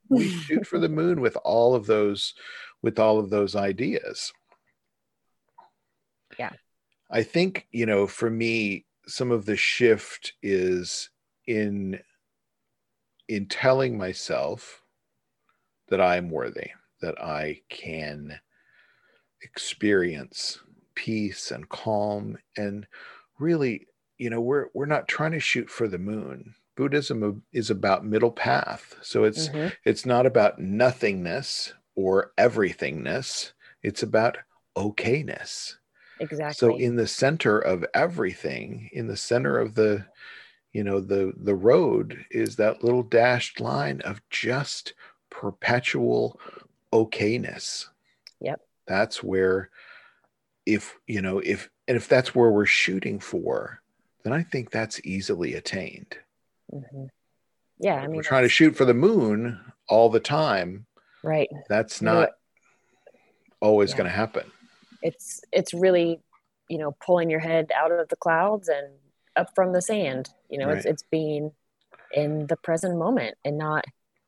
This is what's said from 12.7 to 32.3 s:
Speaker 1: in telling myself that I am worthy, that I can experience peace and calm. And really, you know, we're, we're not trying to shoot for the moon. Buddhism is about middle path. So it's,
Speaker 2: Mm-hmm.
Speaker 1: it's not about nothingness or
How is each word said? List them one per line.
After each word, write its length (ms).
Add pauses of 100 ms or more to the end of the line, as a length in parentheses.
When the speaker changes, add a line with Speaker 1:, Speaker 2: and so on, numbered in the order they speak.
Speaker 1:
in 180
telling 500
myself 840 (1040)
that 120
I 160
am 120
worthy, 420 (300)
that 220
I 460
can 720 (1000)
experience 1160 (360)
peace 560
and 180
calm. 680 (200)
And 300 (520)
really, 480 (320)
you 120
know, 100
we're, 340
we're 120
not 220
trying 240
to 80
shoot 300
for 180
the 100
moon. 560 (220)
Buddhism 680 (100)
is 180
about 340
middle 280
path. 680
So 220
it's, 240
Speaker 2:
Mm-hmm. 200 (160)
Speaker 1:
it's 200
not 220
about 320
nothingness 1120 (220)
or 440